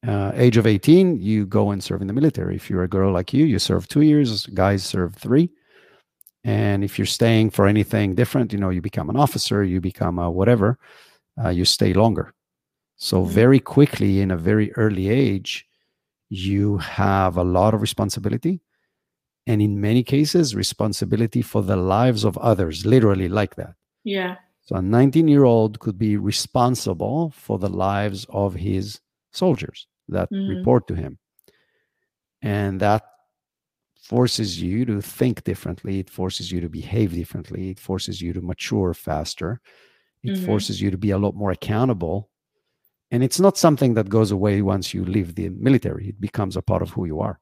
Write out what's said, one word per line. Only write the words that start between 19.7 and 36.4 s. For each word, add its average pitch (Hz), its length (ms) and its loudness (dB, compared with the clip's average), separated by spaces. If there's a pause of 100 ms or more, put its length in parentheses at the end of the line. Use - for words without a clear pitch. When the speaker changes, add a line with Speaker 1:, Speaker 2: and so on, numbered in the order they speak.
Speaker 1:
many 113 240 2
cases, 147 500 0
responsibility 107 880 -2
for - 200 -2
the 95 140 0
lives 104 480 2
of 101 140 0
others, 95 480 0
literally 104 420 4
like 101 280 -2
that. - 180 -14 (300)
Speaker 2:
Yeah. 185 320 -4 (260)
Speaker 1:
So - 140 -6
a 92 60 -2
nineteen-year-old 127 960 4
could 101 180 -6
be 107 180 0
responsible 120 1120 -2
for - 280 -6
the 95 100 -4
lives 98 600 -4
of 98 260 -2
his 98 460 -6 (320)
soldiers - 540 -4 (220)
that 92 220 -4
Speaker 2:
Mm-hmm. 196 260 -6
Speaker 1:
report 127 320 2
to - 60 -6
him. - 240 -10 (1200)
And 101 400 -2
that 107 220 2 (920)
forces 113 680 -2
you 101 240 -4
to 104 160 -4
think - 420 -4
differently. 90 560 -8
It 95 80 -12
forces 92 420 -8